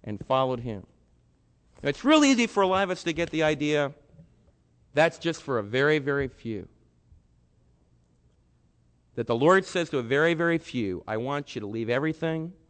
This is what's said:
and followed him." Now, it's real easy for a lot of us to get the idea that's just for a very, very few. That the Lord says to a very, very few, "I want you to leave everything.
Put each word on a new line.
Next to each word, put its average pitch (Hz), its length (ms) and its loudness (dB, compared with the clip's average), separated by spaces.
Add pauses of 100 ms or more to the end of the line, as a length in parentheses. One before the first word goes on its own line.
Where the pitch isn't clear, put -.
and 104 200 -10
followed 131 360 0
him." 110 260 -10 (960)
Now, 135 60 -2
it's - 160 -6
real 302 200 6
easy 240 220 4
for 202 160 0
a 190 60 4
lot 190 160 2
of 180 60 -4
us 180 140 -6
to 165 80 -2
get 165 180 -4
the 156 120 -2
idea 147 500 0 (1000)
that's 160 240 2
just 165 240 -6
for 127 160 -2
a 101 60 -4
very, 139 340 2
very 139 300 -2
few. 107 400 -10 (2500)
That 117 100 -4
the 120 80 0
Lord 180 300 6
says 175 260 -4
to 147 80 0
a 123 40 0
very, 147 320 2
very 165 240 0
few, 101 500 -4
"I 110 80 -4
want 139 400 -6
you 117 40 -6
to 104 60 -8
leave 110 240 -6
everything. 160 600 -2 (180)